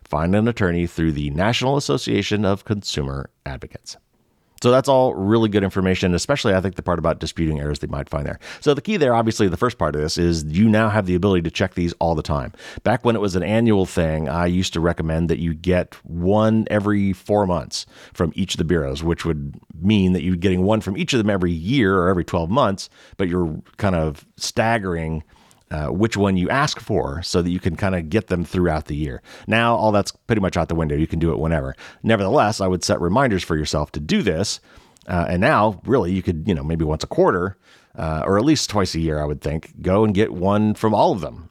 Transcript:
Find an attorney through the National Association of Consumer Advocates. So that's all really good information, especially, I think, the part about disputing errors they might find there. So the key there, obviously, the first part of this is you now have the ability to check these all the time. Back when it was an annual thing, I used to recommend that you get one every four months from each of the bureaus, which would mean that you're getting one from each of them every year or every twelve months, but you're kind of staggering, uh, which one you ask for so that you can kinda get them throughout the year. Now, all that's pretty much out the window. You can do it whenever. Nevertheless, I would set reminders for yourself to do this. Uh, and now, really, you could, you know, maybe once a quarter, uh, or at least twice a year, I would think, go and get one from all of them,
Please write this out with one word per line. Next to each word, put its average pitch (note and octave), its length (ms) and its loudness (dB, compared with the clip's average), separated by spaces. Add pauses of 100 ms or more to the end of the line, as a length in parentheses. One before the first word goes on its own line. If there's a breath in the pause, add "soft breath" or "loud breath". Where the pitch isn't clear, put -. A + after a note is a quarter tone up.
Find D#2+ 280 0
an G#2+ 140 4
attorney F2 400 0
through D#2+ 240 0
the D2 200 -2
National B2 440 0
Association A2+ 680 -2
of F#2+ 180 0
Consumer C#2 640 -6 (160)
Advocates. - 520 -14 (640)
So B2 80 4
that's C3+ 180 4
all C3 240 4
really A2 360 2
good G2 160 2
information, F#2 500 0
especially, G#2 400 0
I F#2 60 2
think, F#2 140 -2
the - 60 -10
part F2 160 0
about D#2+ 220 0
disputing D#2 400 -2
errors D2 200 -4
they - 80 -8
might C#2+ 220 -6
find D2 160 -4
there. - 140 -8 (220 loud breath)
So D3 120 2
the C3 80 -2
key G#3+ 160 -2
there, C3+ 160 4
obviously, A2+ 340 2
the E2 100 0
first - 200 -2
part D#2 180 -2
of D2 60 -2
this D#2 160 -2
is E2+ 280 2
you E2+ 240 4
now G#2+ 200 4
have G#2 160 0
the F2+ 80 0
ability F2+ 300 2
to E2 80 -4
check - 240 -2
these E2+ 240 0
all E2 160 0
the D2+ 80 -4
time. C#2 300 -4 (280 loud breath)
Back A#2 220 0
when A#2 120 2
it G2+ 60 -2
was G2 140 0
an F#2 80 0
annual G#2+ 420 2
thing, D#2 420 -2
I E2+ 200 0
used F2+ 260 -2
to E2+ 60 -2
recommend E2 500 0
that D#2+ 100 0
you E2 140 -2
get F2 400 0 (100)
one G#2+ 680 2
every G2+ 420 0
four G#2 320 0
months F2 400 -4 (280 loud breath)
from E2 200 -2
each - 220 -4
of - 20 -12
the - 60 0
bureaus, D2+ 400 0
which E2 220 -2
would D2 340 -4 (220)
mean F#2+ 320 4
that F2 100 0
you're F2+ 140 0
getting F#2 260 0
one G#2+ 180 2
from F#2+ 160 -6
each F3 160 -4
of B2 60 2
them G#2 100 0
every F#2 220 0
year F#2+ 480 2
or F2 100 2
every F2+ 140 0
twelve E2 260 -2
months, G#2+ 400 0 (280 loud breath)
but G2 100 -2
you're E2+ 340 -2 (160)
kind F#2+ 180 0
of D#2 300 -2 (120)
staggering, F#2 840 -2 (500 soft breath)
uh, D2+ 160 -4
which F#2+ 280 0
one G2 220 2
you F2 100 0
ask - 320 -2
for D2+ 440 -4
so F#2 180 0
that F2 80 0
you F2 100 -2
can E2+ 160 -4
kinda F#2+ 280 -2
get E2+ 240 -2
them F2 180 0
throughout E2 400 0
the D2 100 -8
year. D2 280 -6 (240 loud breath)
Now, A#2 280 2
all A2 160 2
that's G2+ 200 2
pretty - 280 -2
much F#2 160 0
out E2 140 0
the E2+ 60 -2
window. D#2 200 0
You D#2 120 2
can - 100 -4
do E2 140 2
it A1+ 80 -2
whenever. C#2+ 360 -2 (280 loud breath)
Nevertheless, G#2+ 580 2
I F#2+ 60 0
would F#2 160 0
set - 180 0
reminders G2 420 2
for E2 140 -2
yourself D2+ 360 -2
to - 60 -6
do F3 220 0
this. F#2 380 -2 (480 soft breath)
Uh, - 200 0
and F2 140 0
now, A2 420 2
really, G2+ 280 2
you F#2 100 0
could, D#2+ 260 -2
you G#2 60 2
know, C#2+ 100 -2
maybe D#2+ 220 -2
once D2+ 180 -2
a - 40 -10
quarter, G2 500 0 (400 soft breath)
uh, D#2 280 -4
or G2 120 2
at A2 80 2
least D3+ 240 2
twice G2+ 240 0
a E2+ 60 -2
year, D#2 200 0
I D2+ 60 -2
would D2 160 -6
think, D#2 400 -6
go F#2 240 4
and G#2+ 80 2
get F#2+ 180 2
one G#2 440 0
from G#2+ 180 0
all C#3 180 2
of G#2+ 100 -4
them, C#2+ 280 -12